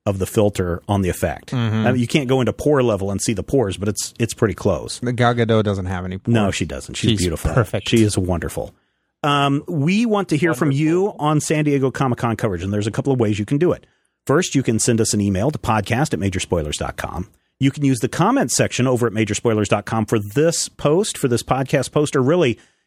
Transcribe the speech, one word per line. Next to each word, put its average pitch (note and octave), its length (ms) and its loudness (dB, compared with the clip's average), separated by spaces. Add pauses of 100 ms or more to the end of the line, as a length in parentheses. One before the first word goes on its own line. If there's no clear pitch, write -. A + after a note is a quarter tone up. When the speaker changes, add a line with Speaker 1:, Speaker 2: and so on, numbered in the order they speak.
Speaker 1:
of G2 120 0
the F#2 80 -2
filter G2+ 600 0
on G2+ 140 2
the F2+ 80 0
effect. - 400 -4
Speaker 2:
Mm-hmm. A2 360 0
Speaker 1:
I B2 60 4
mean, B2+ 80 0
you A#2+ 60 0
can't C#3 240 0
go C3+ 100 4
into A2+ 140 2
pore D3 280 2
level G2+ 280 0
and G2 100 -4
see A#2+ 140 -2
the - 80 -4
pores, G#2 340 0
but F#2+ 120 -4
it's, - 300 -6
it's A#2 140 -2
pretty G#2 220 0
close. D2 460 -2
Speaker 2:
The B2+ 120 -4
Gal A#2+ 220 2
Gadot A2+ 300 2
doesn't G2 220 -2
have F#2 200 -6
any F#2 100 -6
pores. A#2 180 -2
Speaker 1:
No, G#2 160 2
she - 140 -4
doesn't. C#2 300 -10
She's - 160 0
Speaker 2:
She's G#2+ 100 0
Speaker 1:
beautiful. D#2+ 320 -2
Speaker 2:
perfect. A2 380 0
Speaker 1:
She A#2 120 6
is G#2 140 2
wonderful. E2+ 580 -4 (480)
Um, C#3+ 460 2
we F3+ 380 2
want G3+ 240 0
to D#3+ 80 2
hear D#3+ 160 2
from D3+ 180 2
you D#3 320 2
Speaker 3:
Wonderful. G3 220 -4
Speaker 1:
on D3+ 140 4
San D3+ 240 0
Diego C#3 260 2
Comic-Con A#2+ 460 0
coverage, F#2 260 -2
and G2 100 -2
there's G#2 140 0
a A2+ 40 0
couple C3+ 220 -2
of B2+ 80 0
ways G#2+ 180 2
you G#2 80 -2
can C#3+ 120 0
do E3 140 2
it. - 140 -6 (400)
First, D#3+ 280 0
you C3+ 80 2
can A#2 160 0
send A2+ 240 2
us G#2 100 0
an G#2+ 80 0
email G2+ 300 0
to D3 80 -8
podcast A#2 560 0
at E2+ 60 -4
majorspoilers F2 580 -2
dot C#2 180 -6
com. - 320 -8 (320)
You C3+ 100 4
can D3 140 -4
use C3 160 2
the B2 80 -2
comments G3+ 480 0
section A#2+ 300 0
over B2 200 2
at A2+ 60 0
majorspoilers G#2+ 560 0
dot G#2 160 0
com A2+ 220 -2
for A#2 120 0
this C3 520 0
post, E3 480 0
for C#3 100 0
this A#2 140 0
podcast C3 500 -2
post, D3+ 240 0
or C3+ 60 4
really, C#3 360 2 (280)